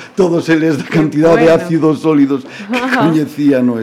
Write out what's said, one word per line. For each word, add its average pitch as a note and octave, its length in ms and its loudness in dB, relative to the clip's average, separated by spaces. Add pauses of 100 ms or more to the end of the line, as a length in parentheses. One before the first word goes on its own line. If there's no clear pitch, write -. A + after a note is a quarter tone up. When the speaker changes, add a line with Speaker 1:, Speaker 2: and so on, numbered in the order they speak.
(160)
Speaker 1:
todos E3+ 320 0
eles D#3+ 320 0
da - 80 -10
Speaker 2:
Que - 80 -4
Speaker 1:
cantidad D#3 400 2
de D#3+ 160 4
Speaker 2:
bueno. E3 80 4
Speaker 1:
ácidos D#3 400 0
sólidos C#3 480 0
que G#3 320 -8
Speaker 2:
Ajá. B3 320 0
Speaker 1:
coñecía D3 480 0
no B2 240 0